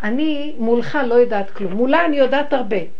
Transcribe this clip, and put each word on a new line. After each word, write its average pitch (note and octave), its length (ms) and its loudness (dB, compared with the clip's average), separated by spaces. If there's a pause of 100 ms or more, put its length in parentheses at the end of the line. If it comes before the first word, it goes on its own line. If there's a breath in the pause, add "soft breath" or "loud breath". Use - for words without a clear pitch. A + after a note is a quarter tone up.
אני C#4+ 560 -2
מולך A#3 480 0
לא A#3 80 0
יודעת G#3 360 2
כלום. F#3 220 -4
מולה C#4 340 2
אני D4 100 0
יודעת C#4 360 0
הרבה. A3 280 -2 (200)